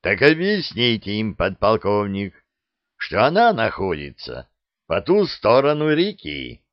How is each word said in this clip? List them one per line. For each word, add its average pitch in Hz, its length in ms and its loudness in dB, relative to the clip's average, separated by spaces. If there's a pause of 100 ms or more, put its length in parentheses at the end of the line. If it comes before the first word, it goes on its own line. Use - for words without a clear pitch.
Так 101 220 0
объясните 147 960 0
им, 110 160 -4
подполковник, 101 960 -2 (640)
что 110 300 0
она 214 260 4
находится 78 960 -6 (380)
по 101 140 -2
ту 190 260 2
сторону 147 680 2
реки. 147 800 -4